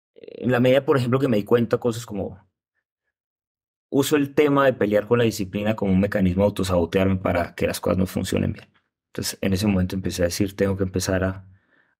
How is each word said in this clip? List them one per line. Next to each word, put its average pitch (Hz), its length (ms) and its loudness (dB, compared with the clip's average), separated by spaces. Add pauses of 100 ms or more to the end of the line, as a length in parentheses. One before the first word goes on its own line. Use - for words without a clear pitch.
(140)
en - 360 -6
la 123 100 2
medida, 131 240 4
por 156 120 4
ejemplo, 123 240 2
que 139 80 2
me 113 80 2
di 98 80 0
cuenta 120 340 2
cosas 117 280 -4
como 92 380 -10 (1400)
uso 143 280 2
el 139 180 -2
tema 139 320 4
de 131 60 4
pelear 104 340 0
con 120 120 2
la 120 60 2
disciplina 104 520 -2
como 95 160 0
un 92 80 4
mecanismo 98 420 2
de 101 60 4
autosabotearme 95 680 0
para 92 380 -2
que - 120 -2
las - 140 -4
cosas 95 180 0
no 95 80 0
funcionen 95 460 -2
bien. - 160 -16 (440)
Entonces, - 280 -8
en 98 120 0
ese 95 140 -2
momento 92 300 0
empecé 90 260 -4
a 87 40 2
decir, 95 300 -4
"Tengo 98 200 0
que 95 80 -4
empezar 92 400 -2
a, 95 240 -6 (520)